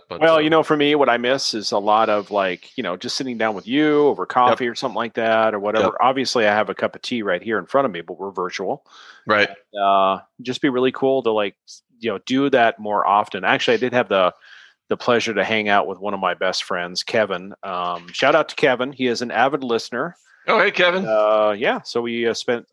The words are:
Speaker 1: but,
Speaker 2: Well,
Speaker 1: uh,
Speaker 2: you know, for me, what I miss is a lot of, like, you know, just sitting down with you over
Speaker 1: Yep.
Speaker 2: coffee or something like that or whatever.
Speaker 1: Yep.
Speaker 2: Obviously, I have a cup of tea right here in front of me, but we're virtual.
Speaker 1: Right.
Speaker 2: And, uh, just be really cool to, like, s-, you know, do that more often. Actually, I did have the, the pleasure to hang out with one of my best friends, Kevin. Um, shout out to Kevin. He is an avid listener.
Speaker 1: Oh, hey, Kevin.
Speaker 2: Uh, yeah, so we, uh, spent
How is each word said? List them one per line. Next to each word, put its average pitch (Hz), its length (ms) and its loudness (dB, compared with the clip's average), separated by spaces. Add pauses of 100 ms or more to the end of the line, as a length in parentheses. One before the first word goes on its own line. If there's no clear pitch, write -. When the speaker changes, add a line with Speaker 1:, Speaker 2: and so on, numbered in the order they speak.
Speaker 1:
but, 87 100 -10
Speaker 2:
Well, 160 160 4
Speaker 1:
uh, 156 40 4
Speaker 2:
you 156 100 2
know, 160 140 4
for 156 120 2
me, 147 200 2
what 139 140 4
I 120 80 4
miss 123 360 -2
is 104 180 -6
a 110 60 0
lot 107 320 2
of, 104 220 0
like, 95 460 -2
you 127 60 -6
know, 90 140 -4
just 123 200 -8
sitting 127 200 -6
down 110 180 0
with 90 120 -12
you 147 400 4
over 92 160 0
Speaker 1:
Yep. - 60 -10
Speaker 2:
coffee 123 380 2
or 117 60 -4
something 113 220 -6
like 110 200 -4
that 113 380 2
or 101 60 -2
whatever. 104 280 2
Speaker 1:
Yep. 107 140 -2
Speaker 2:
Obviously, 123 460 2
I 104 80 4
have 104 140 0
a 92 60 -4
cup 110 200 -4
of - 60 -18
tea 120 200 -6
right 92 200 -2
here 107 180 -2
in 87 60 -10
front 135 200 0
of 113 60 -2
me, 85 100 -10
but 82 160 -14
we're 98 140 -10
virtual. 92 540 -6 (420)
Speaker 1:
Right. 104 220 2 (240)
Speaker 2:
And, 101 100 -4
uh, 95 380 2 (200)
just 123 200 -8
be 147 80 2
really 127 240 0
cool 135 300 0
to, 113 80 0
like, 104 240 -2 (120)
s-, - 160 -20 (160)
you 113 100 -6
know, 98 160 -4
do 135 240 0
that 117 300 2
more 104 260 -2
often. 101 380 0
Actually, 123 320 2
I - 20 0
did 120 160 -2
have 123 160 0
the, 95 240 2 (560)
the 104 80 -2
pleasure 117 360 0
to 98 100 0
hang 104 260 -2
out 101 180 2
with 92 120 -10
one 101 140 -6
of 98 60 -6
my 92 140 0
best 92 300 -2
friends, 90 400 -6
Kevin. 98 500 -2 (100)
Um, 87 480 -6
shout 139 220 2
out 151 160 2
to - 60 -12
Kevin. 127 360 0
He 123 160 -4
is 117 140 -2
an 120 100 -6
avid 131 320 0
listener. 123 520 -4 (320)
Speaker 1:
Oh, 180 120 2
hey, 196 120 2
Kevin. 180 340 2
Speaker 2:
Uh, 107 500 2
yeah, 185 280 -2
so - 180 -6
we, 117 260 -2
uh, 113 60 0
spent 120 400 -4